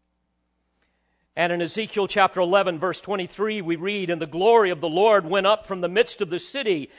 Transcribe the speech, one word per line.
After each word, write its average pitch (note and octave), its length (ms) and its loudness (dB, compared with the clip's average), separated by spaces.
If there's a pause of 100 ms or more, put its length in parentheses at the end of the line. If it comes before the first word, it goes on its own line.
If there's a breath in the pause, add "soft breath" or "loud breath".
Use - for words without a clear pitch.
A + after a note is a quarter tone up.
(1400)
And F3 160 0
in F3 80 -2
Ezekiel G3 460 -4
chapter F#3+ 320 2
eleven, F3+ 400 2
verse F3 200 -4
twenty-three, G3+ 640 -6
we E3+ 140 -4
read, F#3 340 -4
"And E3+ 100 -4
the D#3+ 60 -6
glory F#3+ 460 4
of D#3 100 -4
the E3+ 80 -2
Lord G3 340 4
went F#3+ 220 0
up G#3+ 220 2
from F#3+ 140 -6
the F3 60 -2
midst G3+ 320 0
of F3+ 120 -4
the F3 80 -4
city F#3+ 600 -4